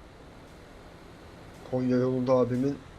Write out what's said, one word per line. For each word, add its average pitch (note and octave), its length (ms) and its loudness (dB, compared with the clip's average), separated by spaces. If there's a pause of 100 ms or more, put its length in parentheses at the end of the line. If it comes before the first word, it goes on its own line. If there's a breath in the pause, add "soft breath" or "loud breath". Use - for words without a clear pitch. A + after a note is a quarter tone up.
(1700)
Konya B2+ 260 0
yolunda B2+ 360 2
abimin B2+ 460 2 (200)